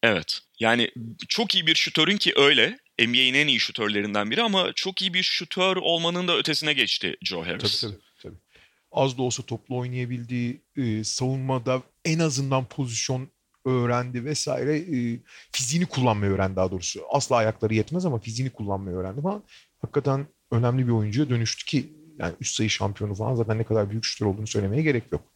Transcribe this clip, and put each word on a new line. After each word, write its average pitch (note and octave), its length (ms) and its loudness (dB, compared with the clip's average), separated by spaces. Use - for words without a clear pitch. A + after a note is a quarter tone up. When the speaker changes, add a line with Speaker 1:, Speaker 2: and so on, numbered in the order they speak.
Speaker 1:
Evet. G2+ 380 0
Yani A#2 320 2
çok G#3 280 -2
iyi F3 120 0
bir D#3+ 80 4
şutörün D#3+ 420 2
ki - 180 2
öyle. C#3+ 440 6
N A#2+ 140 4
B B2 40 2
A'nin B2+ 160 4
en D3 140 4
iyi B2 120 2
şutörlerinden G#2 720 -2
biri G#3 100 0
ama G3 340 0
çok - 260 -4
iyi F#3+ 120 -4
bir F#3 100 0
şutör F#3 540 0
olmanın E3+ 500 0
da E3+ 100 2
ötesine D3+ 360 0
geçti G#2 480 0
Joe E2+ 240 -4
Harris. - 360 -2
Speaker 2:
Tabii, A2 100 -6
tabii, F#2+ 100 -16
tabii. F#2 120 -16
Az C3+ 260 0
da C3+ 40 -2
olsa B2 220 -2
toplu B2 340 -6
oynayabildi, B2 840 -4
e, A2 260 0
savunmada C3 760 -2
en D#3+ 140 0
azından C3+ 460 0
pozisyon B2+ 640 -4
öğrendi B2 600 0
vesaire. C#3+ 520 -2
E, B2 420 -2
fiziğini D3+ 340 0
kullanmayı G#2 460 2
öğrendi F#2+ 240 2
daha F#2 160 2
doğrusu. F2+ 300 -6
Asla C3+ 240 2
ayakları A2 380 2
yetmez D#3 320 0
ama B2+ 140 0
fiziğini A#2+ 300 -6
kullanmayı G2 480 -6
öğrendi F#2+ 240 -6
falan. G3+ 220 -4
Hakikaten C#3 460 0
önemli A#2+ 360 2
bir A#2+ 40 4
oyuncuya A2+ 380 2
dönüştü A#2 360 0
ki - 240 -2
yani F2 220 -4
üst - 140 -4
sayı A2 140 2
şampiyonu G2+ 460 -2
falan A2+ 200 -2
zaten A2+ 220 0
ne A2+ 60 0
kadar G#2+ 260 2
büyük A2 140 -4
şutör - 220 -2
olduğunu G#2 220 0
söylemeye G#2+ 360 0
gerek C3 280 2
yok. - 240 -6